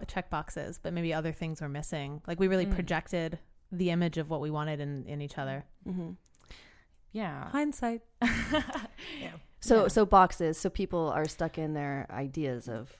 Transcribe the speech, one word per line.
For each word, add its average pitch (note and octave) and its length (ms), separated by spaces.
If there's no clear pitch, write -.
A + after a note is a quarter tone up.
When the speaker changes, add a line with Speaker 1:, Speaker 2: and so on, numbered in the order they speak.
Speaker 1:
check - 240
boxes, D#3 520
but E3+ 120
maybe E3+ 180
other D#3+ 200
things D#3+ 280
were D3+ 80
missing." D3 580
Like, E3+ 140
we F#3+ 80
really F#3 160
Speaker 2:
Mm. G3 100
Speaker 1:
projected E3 680
the F3 200
image E3+ 260
of D#3 140
what D#3 100
we D3 100
wanted D3+ 300
in, C#3+ 240
in D3 160
each C#3+ 160
other. C3+ 300
Speaker 3:
Mm-hmm. F3+ 260
Speaker 2:
Yeah. E3 380
Speaker 1:
Hindsight. C4 520
Speaker 2:
<laughs> - 100
Speaker 4:
Yeah. - 100
Speaker 3:
So, A3+ 220
Speaker 2:
Yeah. F3+ 60
Speaker 3:
so G#3+ 160
boxes. F3+ 540
So G3 100
people E3+ 400
are D#3 180
stuck D#3+ 320
in D#3 160
their C#3+ 360
ideas C3+ 580
of A#2 320